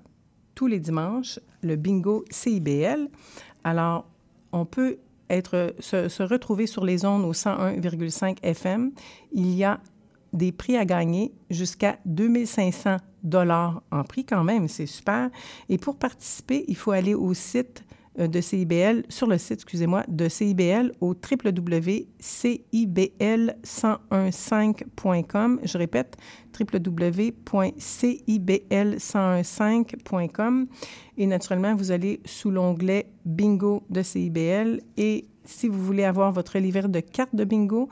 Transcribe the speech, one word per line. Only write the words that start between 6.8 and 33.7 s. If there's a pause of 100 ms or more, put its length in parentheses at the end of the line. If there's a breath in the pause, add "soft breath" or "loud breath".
les
ondes
au
cent
un
virgule
cinq
F
M. (400 loud breath)
Il
y
a (540)
des
prix
à
gagner (160)
jusqu'à
deux
mille
cinq
cents (240)
dollars
en
prix
quand
même,
c'est
super. (400 loud breath)
Et
pour
participer,
il
faut
aller
au
site, (340 loud breath)
euh,
de
C
I
B
L,
sur
le
site,
excusez-moi,
de
C
I
B
L
au
W
W
W (140)
C
I
B (200)
L
cent (140)
un
cinq (100)
point
com.
Je
répète, (360 loud breath)
W
W
W
point
C
I
B (200)
L
cent
un
cinq
point
com. (480 loud breath)
Et
naturellement,
vous
allez
sous
l'onglet (180)
Bingo